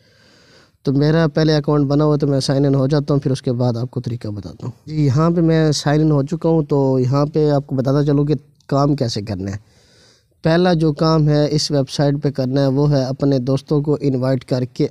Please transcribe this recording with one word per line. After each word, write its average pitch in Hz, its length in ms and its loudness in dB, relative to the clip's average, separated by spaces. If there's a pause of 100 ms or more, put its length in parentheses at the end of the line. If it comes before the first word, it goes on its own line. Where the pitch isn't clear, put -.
(840)
तो 139 80 -2
मेरा 156 340 2
पहले 156 260 0
अकाउंट 147 360 0
बना 143 160 2
हुआ 151 100 2
है 147 40 0
तो 147 80 0
मैं 139 140 0
साइन 139 260 0
इन 139 80 2
हो 135 140 0
जाता 147 260 0
हूँ, 139 60 2
फिर 139 120 -2
उसके 127 200 -4
बाद 120 240 -2
आपको 123 240 -6
तरीका 117 300 -8
बताता - 360 -12
हूँ। 127 60 -10 (160)
जी, 151 180 0
यहाँ 151 240 2
पे 175 100 0
मैं 160 320 2
साइन 151 280 0
इन 156 100 2
हो 143 120 2
चुका 160 260 -4
हूँ। 160 160 2
तो 139 340 0
यहाँ 135 280 2
पे 151 240 0
आपको 143 260 -2
बताता 135 280 0
चलूँ 143 220 2
कि 151 80 0 (340)
काम 143 260 0
कैसे 117 280 -4
करना 98 280 -8
है। - 280 -14 (680)
पहला 175 300 2
जो 156 180 0
काम 160 360 2
है 147 200 2
इस 151 240 -2
वेबसाइट 143 440 -2
पे 147 140 -2
करना 131 300 -2
है 139 80 2
वो 139 180 0
है 143 180 2
अपने 135 340 0
दोस्तों 135 440 -2
को 147 160 0
इनवाइट 131 460 -2
करके 127 460 -4